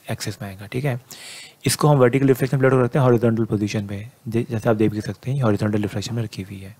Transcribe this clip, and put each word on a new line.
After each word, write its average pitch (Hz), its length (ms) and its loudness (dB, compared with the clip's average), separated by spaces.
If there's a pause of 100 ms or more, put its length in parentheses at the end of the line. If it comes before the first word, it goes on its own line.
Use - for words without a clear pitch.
(120)
एक्सिस - 300 -8
में 101 80 -10
आएगा, 95 160 -16
ठीक 127 200 -6
है। 123 160 -4 (640)
इसको - 220 0
हम 147 100 6
वर्टिकल 127 300 4
डिफ्लेक्शन 135 300 2
प्लेट 131 140 4
को 131 100 4
रखते 123 180 0
हैं 135 40 2
हॉरिजॉन्टल 117 420 4
पोजीशन 104 420 -2
पे, 104 200 -10 (200)
जै-, 117 240 -2
जैसे 113 180 -2
आप 113 60 4
देख 107 160 2
भी 104 100 -6
सकते - 300 -8
हैं 143 100 -2
हॉरिजॉन्टल 107 400 0
डिफ्लेक्शन 101 340 -4
में 117 80 -2
रखी 104 180 -10
हुई 95 160 -12
है 98 220 -18